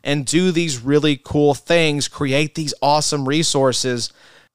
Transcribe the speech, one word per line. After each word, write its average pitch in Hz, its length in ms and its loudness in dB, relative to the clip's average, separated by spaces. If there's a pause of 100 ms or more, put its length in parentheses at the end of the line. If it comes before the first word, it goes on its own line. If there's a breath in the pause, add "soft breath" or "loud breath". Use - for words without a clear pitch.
and 143 220 -2
do 180 260 2
these 160 280 -2
really 143 440 0
cool 147 300 2
things, 151 540 0
create 147 480 -2
these 151 260 -4
awesome 143 480 0
resources. 131 840 0 (440 soft breath)